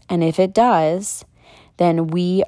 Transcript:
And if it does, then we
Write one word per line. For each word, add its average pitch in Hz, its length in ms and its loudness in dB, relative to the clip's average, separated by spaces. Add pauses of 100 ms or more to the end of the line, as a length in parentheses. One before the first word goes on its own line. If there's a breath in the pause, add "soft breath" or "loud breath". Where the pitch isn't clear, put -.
And 170 160 0
if 160 140 -2
it 190 160 0
does, 190 720 0 (520 soft breath)
then 165 320 0
we 180 400 0